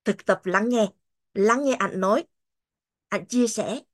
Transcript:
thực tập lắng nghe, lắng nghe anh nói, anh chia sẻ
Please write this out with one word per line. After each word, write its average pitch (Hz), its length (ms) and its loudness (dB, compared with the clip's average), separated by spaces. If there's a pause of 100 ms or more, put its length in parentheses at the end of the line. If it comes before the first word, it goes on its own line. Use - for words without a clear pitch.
thực - 220 -2
tập 190 200 2
lắng 196 220 0
nghe, 226 200 2 (460)
lắng 233 300 2
nghe 262 100 2
anh 190 260 -4
nói, 208 240 0 (840)
anh - 180 -6
chia 247 200 2
sẻ 226 340 -6 (140)